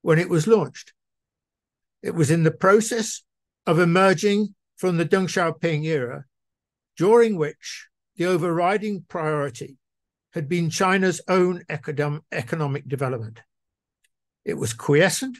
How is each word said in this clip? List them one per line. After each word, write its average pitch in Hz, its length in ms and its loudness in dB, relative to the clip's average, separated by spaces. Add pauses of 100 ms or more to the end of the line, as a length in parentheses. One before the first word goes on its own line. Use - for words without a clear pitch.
when 160 180 4
it 175 100 -2
was 175 180 2
launched. 196 460 0 (1080)
It - 140 -8
was 151 160 0
in 165 120 2
the 156 80 4
process 220 720 2 (420)
of 165 140 2
emerging 190 760 2 (200)
from 180 220 -2
the 170 80 0
Deng 185 220 0
Xiaoping 160 580 -2
era, 143 400 -4 (720)
during 220 400 4
which - 500 -8 (280)
the 170 100 -4
overriding 180 800 -2
priority 147 680 -6 (540)
had 151 180 -8
been 170 200 0
China's 190 580 0
own 180 420 0
econom-, 147 520 -6 (100)
economic 143 560 -6
development. 127 540 -8 (1040)
It 185 100 -4
was 123 180 -6
quiescent 185 680 0